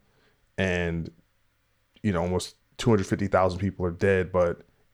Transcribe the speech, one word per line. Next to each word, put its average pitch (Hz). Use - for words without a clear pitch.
and, 87
you 107
know, 85
almost 90
two -
hundred 101
fifty 101
thousand 92
people 95
are 87
dead, 92
but 87